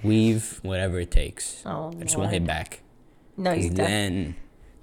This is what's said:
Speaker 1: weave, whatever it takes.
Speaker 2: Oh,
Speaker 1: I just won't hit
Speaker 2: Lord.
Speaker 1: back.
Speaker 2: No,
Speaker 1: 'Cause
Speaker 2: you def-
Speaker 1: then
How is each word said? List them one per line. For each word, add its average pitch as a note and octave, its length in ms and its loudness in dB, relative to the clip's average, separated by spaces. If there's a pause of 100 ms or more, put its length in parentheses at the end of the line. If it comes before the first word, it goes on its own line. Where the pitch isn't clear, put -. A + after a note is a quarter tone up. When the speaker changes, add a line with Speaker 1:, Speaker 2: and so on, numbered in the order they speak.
Speaker 1:
weave, A2 600 4
whatever F#2 360 -2
it F2 120 -4
takes. - 560 2
Speaker 2:
Oh, D#3+ 320 -6
Speaker 1:
I E3 40 -10
just - 140 -2
won't - 140 0
hit F2+ 100 0
Speaker 2:
Lord. E2+ 60 0
Speaker 1:
back. E2 340 -6 (560)
Speaker 2:
No, F#3 160 0
Speaker 1:
'Cause F#2+ 120 0
Speaker 2:
you E2+ 40 0
def- F2+ 160 0
Speaker 1:
then F#2+ 500 0 (480)